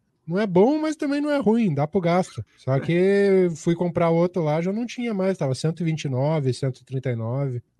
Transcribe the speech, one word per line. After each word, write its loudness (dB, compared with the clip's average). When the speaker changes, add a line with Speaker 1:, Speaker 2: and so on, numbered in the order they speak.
Speaker 1:
Não -2
é 0
bom, 4
mas -2
também -2
não -2
é 0
ruim, 2
dá 0
pro 0
gasto. 0
Só -2
Speaker 2:
É. 2
Speaker 1:
que 2
fui 0
comprar 0
outro 2
lá, 0
já -2
não -4
tinha -6
mais, 0
tava 0
cento -4
e -4
vinte -2
e -4
nove, 0
cento -4
e -20
trinta -6
e -2
nove, -4